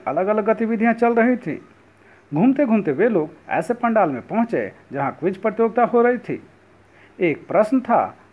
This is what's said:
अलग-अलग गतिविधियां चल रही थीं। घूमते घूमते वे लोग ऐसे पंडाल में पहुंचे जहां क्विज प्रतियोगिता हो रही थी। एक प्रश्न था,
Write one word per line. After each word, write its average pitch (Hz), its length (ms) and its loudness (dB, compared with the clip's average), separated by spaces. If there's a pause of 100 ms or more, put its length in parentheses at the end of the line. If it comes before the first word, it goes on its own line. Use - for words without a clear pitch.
अलग-अलग 196 360 0
गतिविधियां 226 500 0
चल 233 200 2
रही 233 220 2
थीं। - 220 -8 (760)
घूमते 269 320 4
घूमते 214 260 0
वे 175 160 2
लोग 165 220 0 (180)
ऐसे 170 260 -2
पंडाल 220 360 0
में 120 120 -6
पहुंचे 170 500 -4 (200)
जहां 135 180 -4
क्विज 190 260 -4
प्रतियोगिता 226 480 0
हो 233 180 2
रही 240 160 2
थी। - 240 -10 (800)
एक 165 260 -2
प्रश्न 214 340 2
था, 143 360 0 (160)